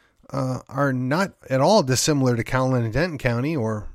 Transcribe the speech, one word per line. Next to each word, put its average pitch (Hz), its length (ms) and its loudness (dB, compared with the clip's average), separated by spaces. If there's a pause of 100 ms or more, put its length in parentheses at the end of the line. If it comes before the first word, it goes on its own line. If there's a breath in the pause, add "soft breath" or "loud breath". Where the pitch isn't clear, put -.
(300 soft breath)
uh, 127 380 -4
are 139 240 -2
not 127 400 -2 (160)
at 131 120 2
all 185 220 4
dissimilar 131 540 2
to 113 80 -2
Caroline 131 400 0
and 110 80 -4
Denton 151 260 -2
County, 131 380 -2
or 110 380 -4